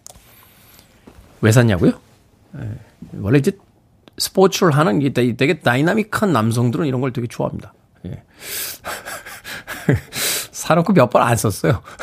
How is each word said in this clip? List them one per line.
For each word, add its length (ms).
왜 100
샀냐고요? 420
예. 100
원래 200
이제 120
스포츠를 580
하는 260
이 120
되게, 240
되게 240
다이나믹한 720
남성들은 540
이런 140
걸 120
되게 140
좋아합니다. 460
예. 180
<laughs> 100
사놓고 420
몇 160
번 140
안 140
썼어요. 440